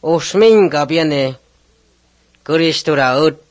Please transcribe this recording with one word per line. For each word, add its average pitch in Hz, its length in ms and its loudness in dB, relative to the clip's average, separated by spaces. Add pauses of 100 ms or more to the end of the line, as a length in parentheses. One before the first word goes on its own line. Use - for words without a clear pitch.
Usmin 190 640 2
gabiane 147 640 -2 (1080)
Kristo 160 520 -2
ra 131 220 0
ut. 151 340 0